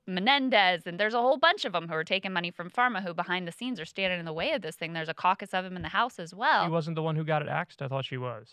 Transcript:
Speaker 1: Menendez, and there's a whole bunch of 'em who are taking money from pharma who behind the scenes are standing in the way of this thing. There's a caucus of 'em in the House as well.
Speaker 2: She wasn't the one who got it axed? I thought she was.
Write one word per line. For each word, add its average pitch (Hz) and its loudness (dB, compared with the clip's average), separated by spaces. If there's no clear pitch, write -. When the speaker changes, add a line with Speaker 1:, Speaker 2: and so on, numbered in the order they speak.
Speaker 1:
Menendez, 196 4
and 175 -6
there's 214 2
a 240 2
whole 262 6
bunch 330 4
of 190 -2
'em 165 -2
who 165 -2
are 160 0
taking 190 0
money 175 -2
from 175 -10
pharma 240 2
who 175 -6
behind 180 -2
the 170 -6
scenes 233 -8
are 160 -8
standing 185 -2
in 170 -8
the 160 -6
way 185 -2
of 247 -2
this 160 -8
thing. 165 -6
There's 160 -4
a 165 -6
caucus 190 0
of 185 0
'em 185 -10
in 175 -6
the 160 -6
House 226 -2
as 170 -12
well. 226 2
Speaker 2:
She 175 0
wasn't 165 0
the 156 -2
one 160 0
who 160 0
got 151 2
it 151 -6
axed? 156 -4
I 135 -6
thought 135 -4
she 135 -8
was. 120 -8